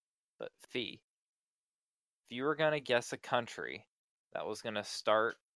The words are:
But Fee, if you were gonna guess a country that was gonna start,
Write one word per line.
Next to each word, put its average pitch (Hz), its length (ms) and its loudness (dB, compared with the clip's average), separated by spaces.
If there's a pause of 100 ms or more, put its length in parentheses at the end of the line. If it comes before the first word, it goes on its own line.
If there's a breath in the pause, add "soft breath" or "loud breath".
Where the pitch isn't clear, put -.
(400)
But - 120 -10 (160)
Fee, - 360 -6 (1200)
if - 60 -20
you 123 120 -4
were 147 120 2
gonna 151 240 2
guess 123 340 2
a 127 40 -4
country 90 680 -4 (460)
that 78 120 -4
was 107 160 -6
gonna 107 220 -4
start, 110 560 2 (180)